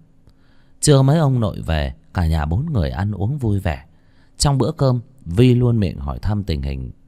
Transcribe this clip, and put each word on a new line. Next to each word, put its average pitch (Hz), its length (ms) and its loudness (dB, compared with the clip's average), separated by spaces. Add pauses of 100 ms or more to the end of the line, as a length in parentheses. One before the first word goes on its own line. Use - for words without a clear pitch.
(800)
Trưa 139 200 6
mấy 139 160 4
ông 135 220 2
nội 101 220 -2
về, 71 320 -2 (200)
cả 90 140 0
nhà 80 180 0
bốn 123 280 -2
người 82 160 0
ăn 90 220 -4
uống 104 260 -4
vui 107 220 -2
vẻ. 78 260 -6 (520)
Trong 143 200 0
bữa 127 140 0
cơm, 127 300 0 (240)
Vi 120 300 4
luôn 120 240 2
miệng 92 200 -2
hỏi 69 200 -8
thăm 104 240 -2
tình 80 180 -4
hình 67 300 -8 (160)